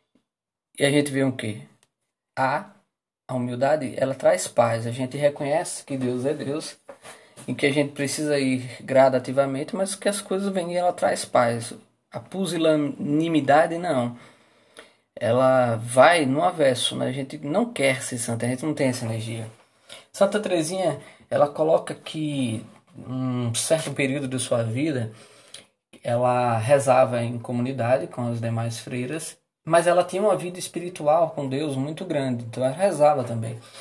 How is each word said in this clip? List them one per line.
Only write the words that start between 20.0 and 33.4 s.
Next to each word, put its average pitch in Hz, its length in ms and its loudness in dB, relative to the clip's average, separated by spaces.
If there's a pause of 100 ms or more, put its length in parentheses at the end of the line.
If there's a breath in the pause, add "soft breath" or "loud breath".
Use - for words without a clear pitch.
Santa 196 280 2
Teresinha, 180 600 -2 (300 loud breath)
ela 143 180 4
coloca 160 480 0
que 139 720 -4 (300)
um 123 600 -4
certo 156 360 0
período 139 360 -2
de 127 120 -4
sua 120 240 0
vida, 120 480 -2 (920 loud breath)
ela 123 540 2
rezava 127 680 4
em 120 160 -6
comunidade 123 680 -2
com 120 200 -6
as 117 140 -4
demais 117 380 -4
freiras, 127 580 -8 (280)
mas 170 220 4
ela 175 160 6
tinha 185 180 -4
uma 208 140 4
vida 175 240 -6
espiritual 165 720 0
com 143 160 -6
Deus 139 280 -2
muito 156 300 -6
grande, 135 380 -2
então 120 200 -6
ela 135 120 0
rezava 151 480 4
também. 117 360 -6 (220 loud breath)